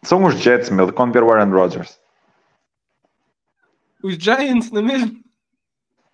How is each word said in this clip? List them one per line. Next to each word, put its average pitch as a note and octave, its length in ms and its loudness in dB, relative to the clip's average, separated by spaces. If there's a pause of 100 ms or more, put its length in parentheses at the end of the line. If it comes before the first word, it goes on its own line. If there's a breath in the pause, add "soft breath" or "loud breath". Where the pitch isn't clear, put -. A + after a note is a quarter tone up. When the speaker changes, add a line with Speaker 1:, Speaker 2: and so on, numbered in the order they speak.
Speaker 1:
São F#3 220 0
os D#3 120 2
Jets, B2 340 0
meu, F#2+ 160 2
de F2+ 60 -4
quando B2 200 -2
ver A#2+ 100 2
o A#2 80 4
Aaron G#2+ 200 2
Rodgers. F2+ 480 -2 (2000)
Speaker 2:
Os F#3+ 120 -6
Giants, A#3 560 -2
não G#3 100 -4
é G#3+ 40 -2
mesmo? B3 340 -2 (960)